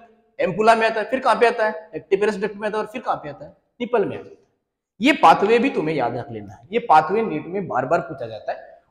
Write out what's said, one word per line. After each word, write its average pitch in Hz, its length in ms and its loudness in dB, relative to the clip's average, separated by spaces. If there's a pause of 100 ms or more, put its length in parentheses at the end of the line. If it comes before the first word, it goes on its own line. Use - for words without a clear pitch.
(380)
एम्पुला 185 360 2
में 226 120 2
आता 220 140 0
है। 208 100 -6
फिर 262 100 -2
कहाँ 247 160 2
पे 233 100 4
आता 226 200 2
है? 220 280 -6
एक्टिपेरस 196 420 0
डक्ट 208 200 -6
में 214 120 -8
आता 214 100 -4
है। 214 60 -4
और 214 80 -12
फिर 247 80 -8
कहाँ 196 160 -4
पे 151 120 -14
आता 143 160 -16
है? - 60 -20 (300)
निपल 226 240 0
में 123 120 -6
आता 80 120 -16
है। - 80 -20 (640)
ये 247 120 4
पाथवे 185 460 4
भी 240 120 2
तुम्हें 160 260 -4
याद 120 200 -2
रख 120 140 -10
लेना 104 240 -14
है। - 60 -20 (120)
ये 226 60 -2 (100)
पाथवे 180 340 4
नीट 156 240 -6
में 180 220 -6
बार 123 180 -2
बार 165 140 0
पूछा 151 260 -12
जाता 110 260 -10
है - 60 -8 (320)